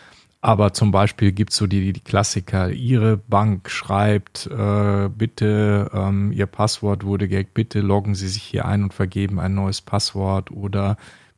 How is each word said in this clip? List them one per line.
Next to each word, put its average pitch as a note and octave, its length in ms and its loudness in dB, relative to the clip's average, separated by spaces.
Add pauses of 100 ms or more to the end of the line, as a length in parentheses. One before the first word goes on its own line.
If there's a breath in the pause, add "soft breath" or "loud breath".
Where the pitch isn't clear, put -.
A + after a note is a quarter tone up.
(400 loud breath)
Aber G#2 320 4
zum G#2 200 2
Beispiel G2 400 4
gibt's G2+ 240 -2
so G#2+ 100 0
die, F#2+ 260 0
die F2 80 -8
Klassiker, G2 720 -2
Ihre A2+ 480 2
Bank G2+ 540 0
schreibt, - 760 -2
äh, G2+ 640 0
bitte, G#2+ 800 0
ähm, G2 400 0
Ihr G2 140 -2
Passwort G2+ 600 -2
wurde G2 220 -2
gehackt, G2 280 -4
bitte G#2+ 260 -2
loggen G2+ 320 0
Sie F#2+ 140 -4
sich G2 160 -6
hier F2+ 220 -6
ein G2+ 180 0
und G2 100 -2
vergeben G2 460 -2
ein F#2 160 -2
neues G2 260 -2
Passwort G2 720 -2
oder G2 440 -2 (420 loud breath)